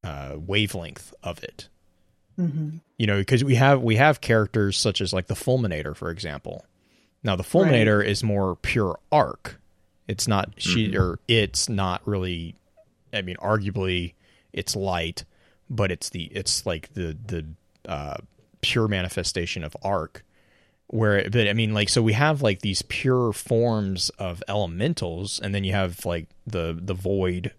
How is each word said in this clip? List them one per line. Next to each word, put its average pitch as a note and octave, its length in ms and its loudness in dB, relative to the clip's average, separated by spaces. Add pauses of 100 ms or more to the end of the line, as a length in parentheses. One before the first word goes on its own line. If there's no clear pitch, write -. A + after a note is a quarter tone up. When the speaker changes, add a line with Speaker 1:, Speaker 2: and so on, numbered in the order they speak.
Speaker 1:
uh, C#2+ 340 -8
wavelength F#2+ 760 0 (100)
of F2 200 -8
it? - 240 -16 (720)
Speaker 2:
Mm-hmm. D#3 380 -2 (200)
Speaker 1:
You A2 100 0
know, G2+ 160 2
'cause B2 200 2
we C3+ 120 4
have, C3 260 6
we A2+ 140 4
have C#3 260 4
characters G#2+ 560 2
such - 240 0
as, F#2+ 120 -2
like, F#2 140 -2
the G#2+ 60 -4
Fulminator, F2+ 640 0
for - 160 -6
example. E2 540 -10 (580)
Now, G2+ 120 2
the F2 80 -4
Speaker 2:
Right. F#3 280 4
Speaker 1:
Fulminator G#2+ 340 6
is G2+ 180 0
more G2 340 0
pure G2 420 -2 (120)
arc. - 480 0 (480)
It's G2 200 -2
not, G#2 300 2
she, A#2 320 0
Speaker 3:
Mm-hmm. G2 120 0
Speaker 1:
or F2 260 -2
it's A2 420 2
not G2 380 -2
really, F2+ 480 -4 (580)
I G#2 80 -4
mean, F2+ 160 -8
arguably F#2+ 760 0 (400)
it's - 220 -4
light, F2 480 -2 (460)
but G#2 220 0
it's - 180 -6
the, E2 160 -8
it's, - 400 -4
like, E2 280 -6
the, E2 240 -4 (100)
the, E2+ 180 -6 (440)
uh, C#2+ 280 -6 (440)
pure A2+ 260 0
manifestation F2+ 760 -4
of D#2 180 -10
arc. F#2+ 420 -4 (640)
Where, G#2 420 2
but, G#2+ 180 4
I G2+ 60 2
mean, A2 200 2
like, G#2 160 2
so A#2+ 140 4
we A2 100 4
have, C#3+ 300 2
like, G2+ 180 2
these G2 220 -2
pure B2+ 500 0
forms A2 760 0 (100)
of F2 280 -6
elementals, G2 920 -2
and G2 160 -4
then G2 80 0
you F#2+ 100 0
have, F#2+ 320 -2
like, E2+ 220 -4 (180)
the, E2 340 -4
the F#2+ 140 -4
void F#2 640 -2